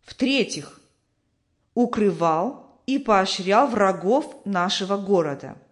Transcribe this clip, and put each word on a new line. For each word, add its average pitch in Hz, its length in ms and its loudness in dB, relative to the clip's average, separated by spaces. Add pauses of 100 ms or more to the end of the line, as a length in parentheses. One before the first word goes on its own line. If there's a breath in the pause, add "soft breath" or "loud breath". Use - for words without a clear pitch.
В-третьих, - 760 -4 (920)
укрывал 202 1120 0
и 269 140 -2
поощрял 196 680 2
врагов 208 800 0
нашего 190 520 -2
города. 165 600 -2 (140)